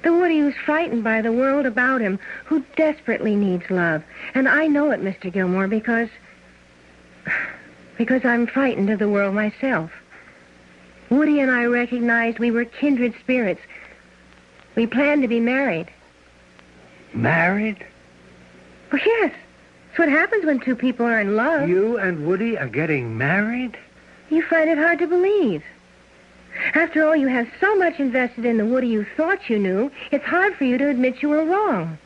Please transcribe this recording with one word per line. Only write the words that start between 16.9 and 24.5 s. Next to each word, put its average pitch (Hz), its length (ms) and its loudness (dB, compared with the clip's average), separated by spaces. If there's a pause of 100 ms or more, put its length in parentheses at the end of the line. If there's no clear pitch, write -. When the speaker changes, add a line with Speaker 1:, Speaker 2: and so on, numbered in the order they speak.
Speaker 2:
Married? 175 680 0 (1080)
Speaker 1:
Well, 285 120 -2
yes. 427 300 2 (640)
It's - 20 -2
what 330 100 4
happens 349 360 2
when 285 140 2
two 254 160 -2
people 240 320 -2
are 233 120 2
in 202 160 0
love. 277 320 0
Speaker 2:
You 202 300 2
and 175 300 -2
Woody 208 280 0
are 139 120 -6
getting 123 500 -4
married? 208 580 -2 (540)
Speaker 1:
You 320 140 0
find 320 260 2